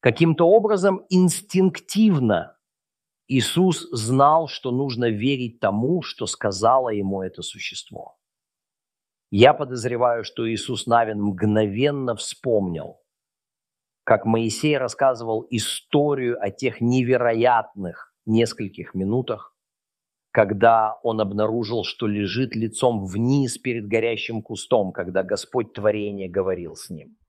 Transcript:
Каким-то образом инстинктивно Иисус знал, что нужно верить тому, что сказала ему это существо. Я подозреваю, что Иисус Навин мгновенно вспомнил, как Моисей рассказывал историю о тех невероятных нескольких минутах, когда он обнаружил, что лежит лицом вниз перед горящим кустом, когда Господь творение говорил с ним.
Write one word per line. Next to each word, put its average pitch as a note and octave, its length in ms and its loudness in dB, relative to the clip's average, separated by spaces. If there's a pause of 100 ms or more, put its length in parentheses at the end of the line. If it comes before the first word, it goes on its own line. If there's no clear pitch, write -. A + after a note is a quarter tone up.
Каким-то D#3+ 460 4
образом G3+ 600 4
инстинктивно F3+ 1500 2 (680)
Иисус E3 640 0
знал, C#3 560 2
что - 220 -8
нужно B2 400 -2
верить A#2 500 -4
тому, A#2+ 440 0
что - 240 -10
сказала A2+ 640 0
ему G2 340 -4
это F#2 180 -10
существо. - 760 -14 (1160)
Я B2 240 8
подозреваю, B2 680 -2
что A#2 240 -6
Иисус A2+ 380 -6
Навин A2+ 340 2
мгновенно G#2+ 960 0
вспомнил, F#2 840 -4 (1000)
как G#2+ 220 2
Моисей A2+ 520 0
рассказывал A#2 720 -2
историю B2+ 920 -2
о G2+ 120 -2
тех - 300 -4
невероятных A#2+ 1300 0 (140)
нескольких A2 680 -2
минутах, G#2+ 640 -4 (720)
когда A2 720 4
он A2 180 -2
обнаружил, G#2+ 640 -2
что - 220 -8
лежит G#2 500 -2
лицом A2 520 -2
вниз A#2+ 500 0
перед A2+ 300 -6
горящим A2+ 560 -2
кустом, G#2 480 0
когда F#2+ 320 -4
Господь G#2 500 -4
творение G#2 560 -4
говорил F2+ 460 -4
с - 160 -18
ним. D2 260 -18 (120)